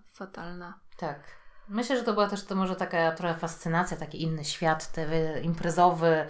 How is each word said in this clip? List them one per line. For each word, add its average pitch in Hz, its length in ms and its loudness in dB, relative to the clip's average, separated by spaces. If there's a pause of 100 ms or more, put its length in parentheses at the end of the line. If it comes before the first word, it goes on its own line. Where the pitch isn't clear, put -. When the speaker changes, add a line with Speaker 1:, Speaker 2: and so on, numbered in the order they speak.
(120)
Speaker 1:
fatalna. 175 640 -14 (220)
Speaker 2:
Tak. 147 220 -6 (500)
Myślę, 240 280 0
że 233 60 0
to 220 100 0
była 208 160 2
też 202 160 -6
to 196 100 -6
może 185 220 0
taka 165 360 2
trochę 170 220 0
fascynacja, 165 640 -2
taki 151 260 -8
inny 160 220 -2
świat, 160 480 0
te 160 140 -2
wy-, 156 360 0
imprezowy, 165 880 4